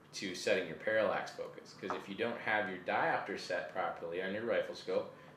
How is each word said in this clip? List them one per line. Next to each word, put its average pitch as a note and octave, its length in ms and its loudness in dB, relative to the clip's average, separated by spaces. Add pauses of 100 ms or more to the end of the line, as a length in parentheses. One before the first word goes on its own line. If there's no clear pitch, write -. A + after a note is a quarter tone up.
(140)
to F#2+ 200 -4
setting F#2+ 320 2
your D#2+ 100 -6
parallax G#2+ 560 2
focus, - 460 -10
'cause G2 140 -2
if F#2 160 -4
you G2+ 60 -6
don't A#2 240 0
have G#2+ 320 2
your F#2 80 -4
diopter A2 600 2
set - 360 -2
properly E2+ 480 -2
on F#2+ 100 0
your G#2+ 120 -2
rifle - 300 2
scope, - 400 0 (220)